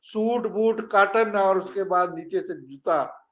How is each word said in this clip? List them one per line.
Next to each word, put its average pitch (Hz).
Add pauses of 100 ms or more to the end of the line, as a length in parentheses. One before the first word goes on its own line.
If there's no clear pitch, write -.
सूट 226
बूट 220 (120)
cotton 208
और 190
उसके 190
बाद 180
नीचे 165
से 180
जूता 139 (340)